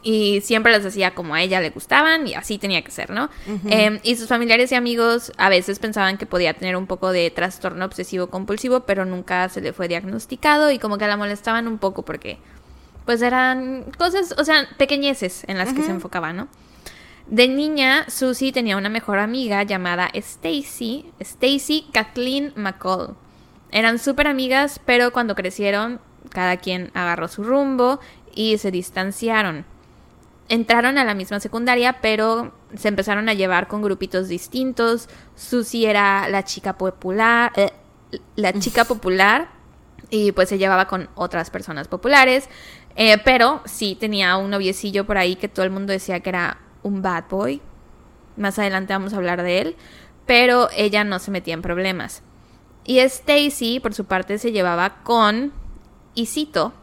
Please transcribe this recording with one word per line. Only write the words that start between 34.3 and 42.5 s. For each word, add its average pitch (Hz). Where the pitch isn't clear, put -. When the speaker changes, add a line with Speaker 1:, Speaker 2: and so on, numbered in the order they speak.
Speaker 1:
Susie 233
era 196
la 196
chica -
popular, 220
eh, 196
la 202
chica 233
Speaker 2:
<laughs> -
Speaker 1:
popular, 214
y 208
pues 185
se 202
llevaba 190
con 185
otras 175
personas 165
populares. 262